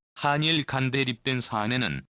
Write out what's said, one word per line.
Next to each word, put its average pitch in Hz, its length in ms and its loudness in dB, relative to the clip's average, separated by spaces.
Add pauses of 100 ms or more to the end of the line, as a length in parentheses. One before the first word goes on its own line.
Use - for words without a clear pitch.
(160)
한일 151 480 2
간대립된 131 800 -2
사안에는 110 720 -2